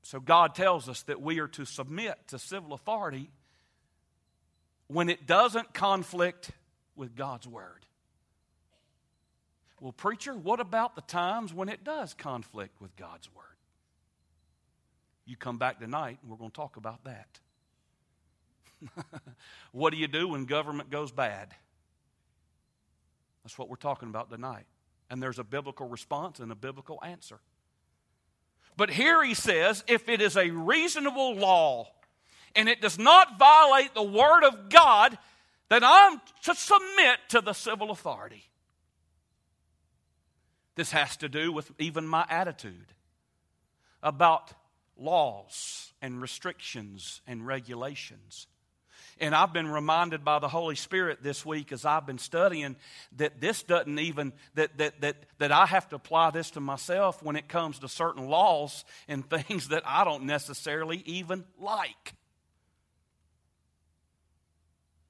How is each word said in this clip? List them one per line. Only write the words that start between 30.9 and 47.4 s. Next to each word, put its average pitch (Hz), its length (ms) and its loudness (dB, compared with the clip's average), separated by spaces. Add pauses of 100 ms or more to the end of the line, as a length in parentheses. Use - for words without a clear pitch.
law 165 560 2 (640)
and 220 140 2
it 240 100 0
does 190 200 -2
not 285 400 8
violate 277 560 10
the 220 80 -2
word 277 400 6
of 214 260 4
God, 247 480 8 (520)
then 233 140 6
I'm 339 380 10 (220)
to 349 100 -2
submit 381 680 4 (100)
to 233 120 4
the 196 120 -6
civil 214 360 -8
authority. 110 580 -12 (2250)
This 170 160 -6
has 147 260 -2
to 147 120 -10
do 156 220 -6
with 151 280 -10
even 156 280 -8
my 160 220 -2
attitude 135 640 -10 (1120)
about 156 500 2 (420)
laws 127 1040 -6
and 123 220 -12
restrictions 107 1040 -14
and 117 200 -14